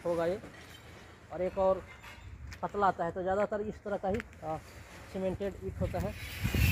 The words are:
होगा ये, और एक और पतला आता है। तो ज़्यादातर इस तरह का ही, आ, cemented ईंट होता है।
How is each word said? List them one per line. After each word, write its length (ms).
होगा 220
ये, 140
और 100
एक 160
और 240
पतला 240
आता 180
है। 80
तो 100
ज़्यादातर 400
इस 220
तरह 120
का 120
ही, 120
आ, 120
cemented 460
ईंट 160
होता 180
है। 140